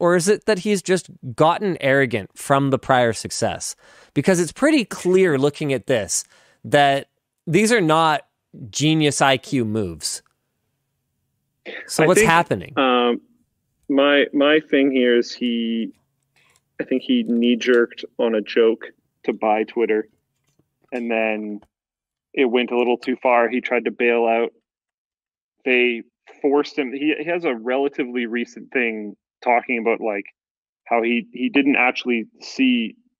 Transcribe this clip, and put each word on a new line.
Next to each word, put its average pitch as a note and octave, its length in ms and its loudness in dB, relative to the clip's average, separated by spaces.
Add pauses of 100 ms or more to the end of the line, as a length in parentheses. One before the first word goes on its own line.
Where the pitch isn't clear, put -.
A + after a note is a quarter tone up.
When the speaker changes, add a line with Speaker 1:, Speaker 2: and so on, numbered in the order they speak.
Speaker 1:
or F3 160 4
is E3+ 120 0
it - 180 0
that G#3 140 0
he's G#3 220 -2
just F3 260 -2 (280)
gotten E3+ 440 2
arrogant C3 560 0
from C#3 340 2
the C3 80 2
prior B2 340 2
success? - 640 -6 (380)
Because E3+ 260 2
it's E3 100 -2
pretty D4 340 0
clear F3+ 540 2
looking C#3+ 340 -2
at A#2+ 140 -4
this G#2+ 380 -2 (400)
that C#3 440 2 (380)
these G3+ 240 2
are A#3+ 100 2
not D#3 460 2 (440)
genius D3+ 520 0
I C3+ 140 6
Q B2+ 280 -4
moves. G#2 580 -6 (1600)
So - 160 -2
Speaker 2:
I D#3+ 60 6
Speaker 1:
what's F#3 120 4
Speaker 2:
think, A3 100 4
Speaker 1:
happening? E3 480 0
Speaker 2:
um, B2 420 2 (680)
my, C#3+ 440 2
my D3 260 2
thing C#3+ 320 0
here B2 280 2
is A#2+ 140 -2
he, A2+ 600 -6 (880)
I - 40 -8
think C3 180 -2
he B2 200 0
knee-jerked A#2+ 800 0 (140)
on A#2 160 -2
a G#2+ 60 0
joke A2+ 460 0 (380)
to C3 80 -2
buy G#2+ 320 0
Twitter, G#2+ 440 -2 (840)
and A#2+ 200 -8
then G#2+ 500 -4 (720)
it C#3 120 2
went A#2+ 260 0
a A#2+ 60 -2
little A#2+ 180 0
too B2 200 -4
far. A#2+ 320 2
He B2 120 -4
tried A#2+ 240 -4
to A#2 80 -4
bail A#2 340 0
out. A#2 260 0 (1120)
They B2 380 0 (380)
forced C#3+ 380 0
him. B2+ 140 -4
He, C#3+ 260 -2
he D3+ 60 -10
has E3+ 200 -4
a C#3+ 100 -2
relatively B2+ 720 -4
recent A2+ 460 -8
thing A2 440 -4 (260)
talking A#2+ 360 0
about, A2+ 220 -2
like, G2+ 240 -6 (600)
how A#2 180 0
he, A#2 300 -2
he B2 160 -4
didn't C3+ 280 2
actually B2 500 -2 (140)
see B2 560 -2 (240)